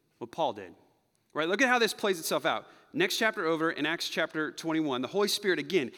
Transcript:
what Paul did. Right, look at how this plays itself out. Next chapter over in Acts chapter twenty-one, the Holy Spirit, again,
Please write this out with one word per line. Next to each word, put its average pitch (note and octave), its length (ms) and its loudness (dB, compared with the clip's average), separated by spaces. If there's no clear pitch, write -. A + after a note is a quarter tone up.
what A#2+ 140 -10
Paul D3 220 -2
did. F#2 200 -14
Right, D3+ 140 0
look G#3 140 2
at C4 60 6
how B3 100 6
this A3+ 160 2
plays F#3+ 260 0
itself D#3 260 -2
out. A#2 220 0
Next F#3 240 0
chapter G#3+ 280 0
over D#3+ 260 2
in C#3+ 140 -2
Acts E3 240 -2
chapter D#3 420 -2
twenty-one, D#3 500 -2
the B2+ 80 -4
Holy G3+ 180 0
Spirit, F#3 320 0
again, C#3+ 380 0